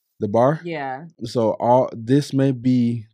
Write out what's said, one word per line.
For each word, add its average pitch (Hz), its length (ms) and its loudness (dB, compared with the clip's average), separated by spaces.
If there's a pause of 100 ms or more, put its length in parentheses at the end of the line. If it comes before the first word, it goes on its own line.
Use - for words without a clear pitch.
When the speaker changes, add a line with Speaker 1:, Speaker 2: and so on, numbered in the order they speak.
(180)
Speaker 1:
The 107 80 -4
bar? 123 380 2
Speaker 2:
Yeah. 143 400 -10 (180)
Speaker 1:
So 117 380 0
all, 123 320 4
"This 123 400 0
may 135 180 2
be 120 640 0